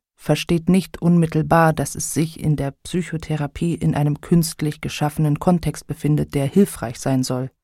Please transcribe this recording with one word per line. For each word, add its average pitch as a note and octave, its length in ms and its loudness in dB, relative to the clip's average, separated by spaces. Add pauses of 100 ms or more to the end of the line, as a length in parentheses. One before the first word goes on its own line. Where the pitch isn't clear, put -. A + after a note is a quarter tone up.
(160)
versteht E3 540 0
nicht - 320 2
unmittelbar, D#3+ 720 4
dass D3 220 -4
es - 180 -6
sich D#3+ 260 -2
in D3+ 160 0
der C#3 160 -2
Psychotherapie D#3+ 1040 -4
in D#3+ 220 0
einem D3 260 0
künstlich D#3+ 580 0
geschaffenen D3 600 -2
Kontext E3+ 480 -2
befindet, D3+ 480 -2
der C#3 100 0
hilfreich C#3 540 0
sein C3 240 0
soll. B2+ 280 -4 (120)